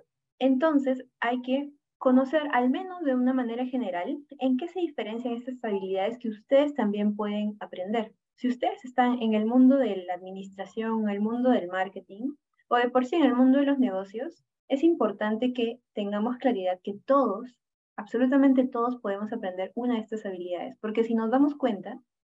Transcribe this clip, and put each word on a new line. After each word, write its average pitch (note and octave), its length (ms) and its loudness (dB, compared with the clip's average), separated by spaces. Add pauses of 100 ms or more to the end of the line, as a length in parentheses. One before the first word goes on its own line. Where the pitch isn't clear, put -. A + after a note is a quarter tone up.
(380)
entonces C4 640 2 (160)
hay A#3+ 220 -2
que C4+ 300 -2 (260)
conocer C4+ 460 4 (100)
al B3 160 4
menos F4+ 360 -4
de C4+ 100 2
una B3 180 2
manera B3 320 -2
general A#3 540 -4 (200)
en B3+ 200 0
qué E4+ 100 -6
se F#4+ 120 -8
diferencian A#3+ 520 -4
estas B3 320 -8
habilidades G3 540 -2
que A#3+ 100 -6
ustedes C#4 460 2
también G#3 420 0
pueden G#3 420 -4
aprender. G#3+ 540 -6 (220)
Si B3 140 -2
ustedes - 360 -4
están B3 380 0
en A3 100 0
el G#3+ 140 2
mundo B3+ 320 6
de G3 260 -2
la F3+ 80 -6
administración, G3 920 -6
en G#3 40 0
el G3+ 140 -2
mundo A#3+ 260 0
del F#3 200 2
marketing, G3 680 -6 (340)
o A#3+ 80 2
de B3 140 2
por B3+ 160 2
sí F4 100 -2
en D#4 80 4
el B3 100 4
mundo C4 260 6
de C#4+ 40 2
los C#4 140 2
negocios, A3 640 -4 (240)
es C#4 140 -2
importante B3 720 0
que A#3 260 -4 (140)
tengamos G#3 420 -2
claridad F#3+ 480 0
que G3+ 220 -8
todos, B3+ 520 0 (380)
absolutamente C4 720 4
todos B3 320 -2
podemos G3+ 320 -6
aprender F#3+ 420 -6
una A#3+ 200 -2
de A3 60 -2
estas G#3+ 260 -8
habilidades, F3+ 560 -8
porque G#3+ 200 0
si A3+ 120 -2
nos A3+ 160 0
damos C#4+ 240 4
cuenta, G#3+ 440 -4 (340)